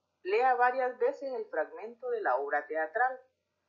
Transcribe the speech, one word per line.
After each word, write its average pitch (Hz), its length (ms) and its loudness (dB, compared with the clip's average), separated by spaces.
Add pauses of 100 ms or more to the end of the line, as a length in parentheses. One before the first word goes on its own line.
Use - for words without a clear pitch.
(220)
lea 240 320 4
varias 247 440 2
veces 269 340 -2
el 226 140 -6
fragmento 170 640 -6
de 226 100 -2
la 131 160 2
obra - 300 -2
teatral, 226 540 0 (480)